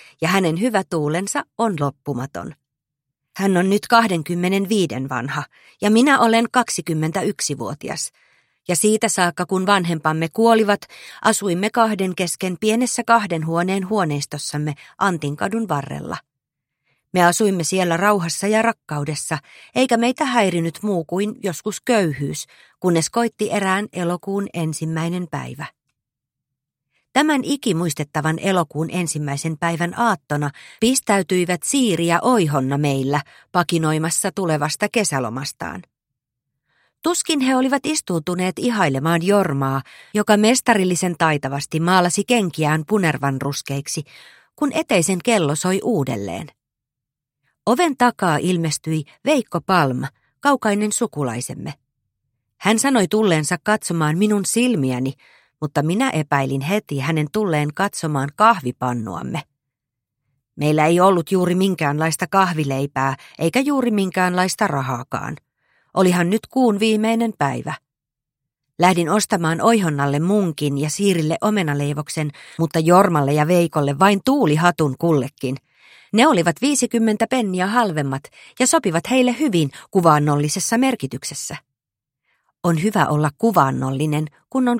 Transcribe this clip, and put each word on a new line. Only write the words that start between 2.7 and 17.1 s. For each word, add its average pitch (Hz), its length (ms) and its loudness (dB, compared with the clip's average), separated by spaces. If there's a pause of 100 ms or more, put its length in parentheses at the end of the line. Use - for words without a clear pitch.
Hän 196 200 2
on 185 140 2
nyt 208 160 0
kahdenkymmenenviiden 180 1200 0
vanha 135 340 -6 (380)
ja 208 100 2
minä 254 280 6
olen 226 320 4
kaksikymmentäyksivuotias. 156 1600 -4 (580)
Ja 175 80 0
siitä 214 320 2
saakka, 175 380 -2
kun 185 200 0
vanhempamme 165 640 0
kuolivat, 220 480 4 (420)
asuimme 202 480 0
kahden 202 440 0
kesken 180 460 -4
pienessä 233 460 0
kahden 185 400 0
huoneen 185 420 -2
huoneistossamme 151 840 -4 (240)
Antinkadun 190 680 -2
varrella. 143 480 -6 (960)